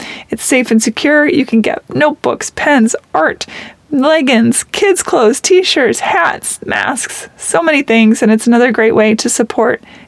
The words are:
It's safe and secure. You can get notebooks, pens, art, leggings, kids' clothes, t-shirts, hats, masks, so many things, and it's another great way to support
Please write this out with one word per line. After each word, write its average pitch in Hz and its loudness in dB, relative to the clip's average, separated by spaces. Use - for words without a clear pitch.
It's - -8
safe 254 0
and 220 4
secure. 294 0
You 269 0
can 226 0
get - -4
notebooks, 277 -2
pens, 254 0
art, - -2
leggings, 262 2
kids' - 0
clothes, 233 0
t-shirts, 359 2
hats, - -4
masks, - -6
so - -2
many 311 0
things, 226 2
and 214 4
it's 220 0
another 240 4
great 220 2
way 220 2
to 226 -2
support - -2